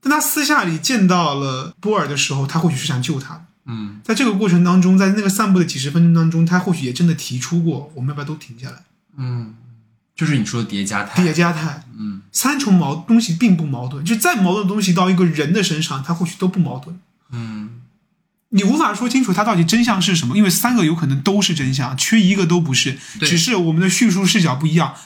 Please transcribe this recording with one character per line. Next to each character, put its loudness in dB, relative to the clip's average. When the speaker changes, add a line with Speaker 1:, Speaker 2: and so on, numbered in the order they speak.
Speaker 1:
但 -2
他 2
私 -2
下 2
里 -2
见 2
到 2
了 -6
波 -2
尔 -2
的 -6
时 -2
候， -2
他 -2
或 2
许 -2
是 -6
想 -2
救 -4
他 -14
的。 -20
Speaker 2:
嗯。 -10
Speaker 1:
在 -2
这 0
个 2
过 0
程 4
当 4
中， 4
在 4
那 0
个 0
散 0
步 4
的 4
几 -8
十 -4
分 2
钟 6
当 4
中， 2
他 2
或 -2
许 -4
也 -4
真 0
的 2
提 -6
出 -2
过， -4
我 -10
们 -4
要 -8
不 -10
要 -8
都 -10
停 -20
下 -14
来？ -20
Speaker 2:
嗯。 -8
就 -4
是 0
你 0
说 -6
的 -6
叠 -4
加 -4
态。 0
Speaker 1:
叠 0
加 0
态。 -8
Speaker 2:
嗯。 -10
Speaker 1:
三 -2
重 2
矛-， 2
东 6
西 -2
并 2
不 -2
矛 -6
盾， -10
就 -2
再 0
矛 2
盾 0
的 -
东 0
西 2
到 2
一 4
个 4
人 2
的 2
身 -2
上， -6
他 -4
或 -2
许 -8
都 0
不 -4
矛 0
盾。 -16
Speaker 2:
嗯。 -12
Speaker 1:
你 4
无 2
法 2
说 -4
清 2
楚 0
它 0
到 0
底 4
真 2
相 0
是 0
什 -2
么， 0
因 6
为 4
三 2
个 2
有 2
可 -2
能 0
都 2
是 0
真 -2
相， -4
缺 2
一 4
个 0
都 2
不 -2
是。 -2
Speaker 2:
对。 -2
Speaker 1:
只 2
是 0
我 0
们 2
的 4
叙 2
述 0
视 2
角 2
不 -2
一 0
样， 0